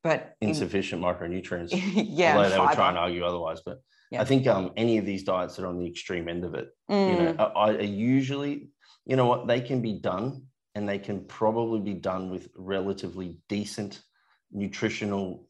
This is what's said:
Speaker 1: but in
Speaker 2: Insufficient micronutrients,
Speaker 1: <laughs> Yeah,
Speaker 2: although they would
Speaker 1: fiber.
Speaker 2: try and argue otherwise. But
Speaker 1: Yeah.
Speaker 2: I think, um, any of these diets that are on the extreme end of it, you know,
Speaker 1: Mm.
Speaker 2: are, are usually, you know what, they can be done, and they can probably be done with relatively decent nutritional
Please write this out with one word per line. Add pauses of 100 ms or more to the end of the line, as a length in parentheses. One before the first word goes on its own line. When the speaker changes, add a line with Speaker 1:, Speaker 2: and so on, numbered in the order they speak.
Speaker 1:
but
in
Speaker 2:
Insufficient
micronutrients,
Speaker 1:
<laughs>
Yeah,
Speaker 2:
although
they
would
Speaker 1:
fiber.
Speaker 2:
try
and
argue
otherwise.
But (280)
Speaker 1:
Yeah.
Speaker 2:
I
think,
um,
any
of
these
diets
that
are
on
the
extreme
end
of
it, (200)
you
know,
Speaker 1:
Mm.
Speaker 2:
are,
are
usually, (360)
you
know
what,
they
can
be
done, (260)
and
they
can
probably
be
done
with
relatively (100)
decent (500)
nutritional